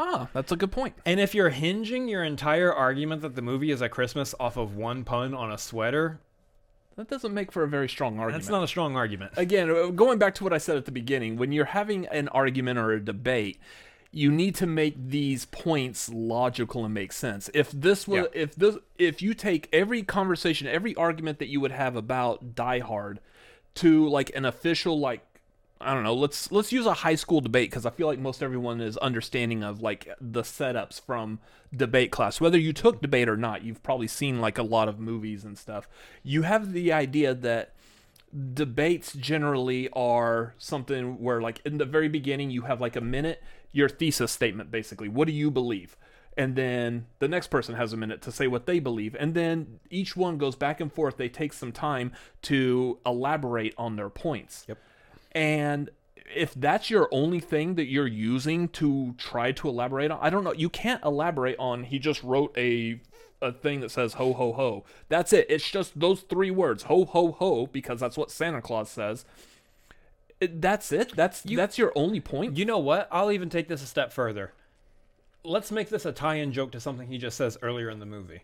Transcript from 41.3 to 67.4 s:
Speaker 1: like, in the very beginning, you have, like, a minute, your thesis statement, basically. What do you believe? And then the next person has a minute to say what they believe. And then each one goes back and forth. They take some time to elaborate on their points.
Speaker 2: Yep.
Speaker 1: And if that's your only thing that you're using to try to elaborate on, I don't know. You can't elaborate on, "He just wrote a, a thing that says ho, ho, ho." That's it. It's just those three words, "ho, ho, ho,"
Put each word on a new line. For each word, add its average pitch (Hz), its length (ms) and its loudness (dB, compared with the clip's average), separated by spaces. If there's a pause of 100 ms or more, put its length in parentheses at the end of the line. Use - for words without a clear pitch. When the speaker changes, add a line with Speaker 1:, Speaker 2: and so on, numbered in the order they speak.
Speaker 1:
like, 113 240 -4
in 147 140 -4
the 143 60 2
very 156 240 2
beginning, 139 420 -2
you 123 120 -4
have, 123 180 -2
like, 123 160 -2
a 123 40 -2
minute, 135 420 -2 (300)
your 139 160 6
thesis 135 440 0
statement, 107 380 -2
basically. 107 380 -6
What 135 180 4
do 160 60 -2
you 147 180 2
believe? 120 460 -2 (400)
And 131 200 0
then 120 500 0 (120)
the 139 100 2
next 175 200 -2
person 120 280 0
has 113 160 -2
a 117 40 -6
minute 110 260 -6
to 123 100 -10
say 139 140 -2
what 123 200 0
they 175 120 2
believe. 117 400 -2
And 156 160 -2
then 165 460 -2 (100)
each 185 260 -4
one 180 220 0
goes 135 180 0
back 147 240 -2
and 151 120 -6
forth. 147 240 0
They 123 140 -2
take 147 220 -6
some 120 200 -10
time 127 400 -4 (300)
to 127 640 2
elaborate 123 720 0
on 113 180 -4
their 101 140 -6
points. - 580 -6
Speaker 2:
Yep. 107 100 -10 (540)
Speaker 1:
And 147 580 0 (440)
if 160 200 -2
that's 147 360 0
your 196 220 6
only 160 280 2
thing 165 360 0
that 156 100 0
you're 135 200 2
using 127 640 0
to 135 460 0
try 123 360 -2
to 143 160 -4
elaborate 135 420 0
on, 156 100 -6
I 151 80 4
don't 190 160 2
know. 165 80 0
You 160 160 0
can't - 360 -2
elaborate 147 540 0
on, 123 260 -2
"He 127 140 -4
just 143 240 0
wrote 135 340 2
a, 120 440 0 (400)
a 123 120 -2
thing 143 280 -2
that 113 100 -6
says 120 240 -2
ho, 131 180 0
ho, 123 200 0
ho." 117 320 -2 (240)
That's 165 240 2
it. 175 160 8
It's 147 220 0
just 185 280 -4
those 185 240 4
three 185 280 0
words, 165 340 2
"ho, 175 200 6
ho, 170 280 4
ho," 147 340 2